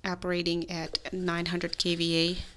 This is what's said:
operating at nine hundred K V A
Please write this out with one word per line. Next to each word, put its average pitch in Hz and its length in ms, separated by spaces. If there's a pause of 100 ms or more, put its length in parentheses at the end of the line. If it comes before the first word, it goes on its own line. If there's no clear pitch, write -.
operating 175 680
at 165 440
nine 175 340
hundred 175 300
K 175 180
V 170 220
A 170 200 (200)